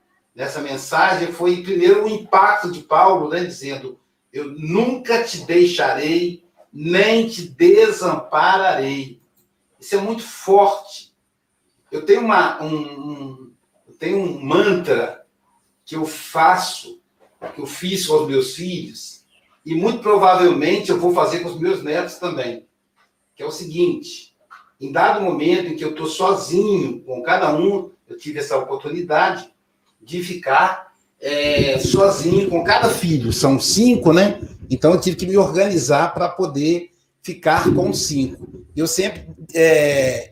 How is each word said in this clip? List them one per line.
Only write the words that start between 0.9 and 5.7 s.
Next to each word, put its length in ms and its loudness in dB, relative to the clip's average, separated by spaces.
foi, 320 -2
primeiro, 420 4
o 40 -2
impacto 600 2
de 100 -12
Paulo, 480 2
né, 140 -4
dizendo, 560 -12
"Eu 200 -10
nunca 720 -2
te 160 -10
deixarei, 1080 0